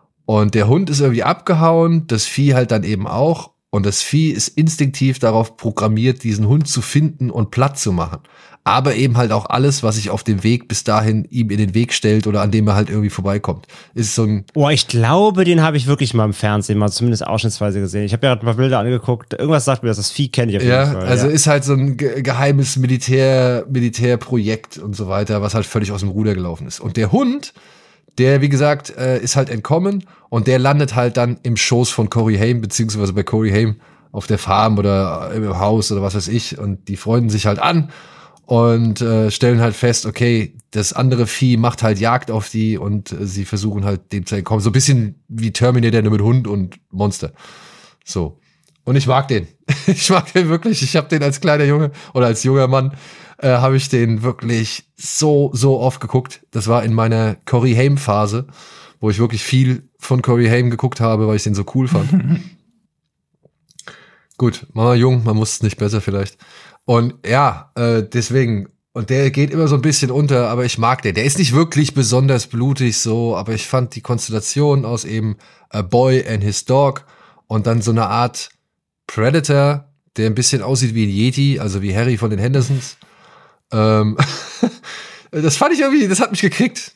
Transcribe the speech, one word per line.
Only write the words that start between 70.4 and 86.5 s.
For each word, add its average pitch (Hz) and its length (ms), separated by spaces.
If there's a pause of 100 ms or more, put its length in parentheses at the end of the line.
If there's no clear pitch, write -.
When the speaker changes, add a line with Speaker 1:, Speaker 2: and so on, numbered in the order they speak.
Speaker 1:
aber 120 160
ich 120 140
mag 120 240
den. 95 120
Der 104 100
ist 143 140
nicht 143 140
wirklich 151 400
besonders 127 540
blutig 123 520
so, 117 380
aber 98 160
ich 107 140
fand 127 280
die 110 60
Konstellation 123 840
aus 113 200
eben 110 320 (340)
A 104 120
Boy 123 440
and 107 160
His 101 220
Dog 135 400 (420)
und 110 200
dann 117 160
so 113 80
eine 113 160
Art 117 440 (560)
Predator, 143 800 (280)
der 110 100
ein 110 80
bisschen 120 280
aussieht 117 320
wie 113 100
ein 101 60
Yeti, 127 500
also 98 220
wie 98 120
Harry 120 220
von 110 140
den 104 80
Hendersons. 127 580 (760)
Ähm, 107 440 (560)
<laughs> - 580
das 156 260
fand 311 180
ich 285 60
irgendwie, 269 280
das 185 120
hat 175 100
mich 196 100
gekriegt. - 560